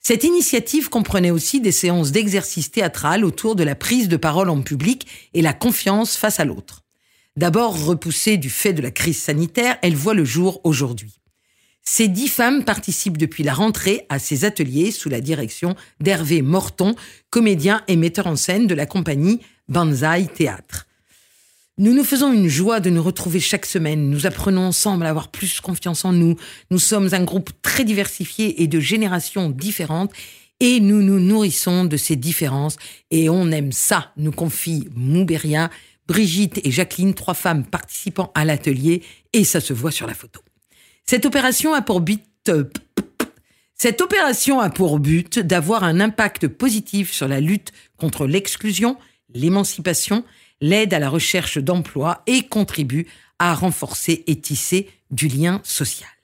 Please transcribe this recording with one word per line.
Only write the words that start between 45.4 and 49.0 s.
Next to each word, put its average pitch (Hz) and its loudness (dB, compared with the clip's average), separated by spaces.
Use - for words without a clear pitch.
d'avoir 180 0
un 170 2
impact 208 0
positif 208 -2
sur - -4
la 135 0
lutte 185 -2
contre 151 -2
l'exclusion, 196 -2